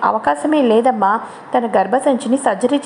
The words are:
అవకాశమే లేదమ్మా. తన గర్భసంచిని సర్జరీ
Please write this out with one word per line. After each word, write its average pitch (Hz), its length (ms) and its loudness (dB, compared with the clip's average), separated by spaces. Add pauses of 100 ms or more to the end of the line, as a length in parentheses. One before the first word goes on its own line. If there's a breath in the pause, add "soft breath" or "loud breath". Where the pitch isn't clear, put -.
అవకాశమే 294 580 0
లేదమ్మా. 226 580 2 (360 loud breath)
తన 233 100 0
గర్భసంచిని 233 680 0
సర్జరీ 254 500 -2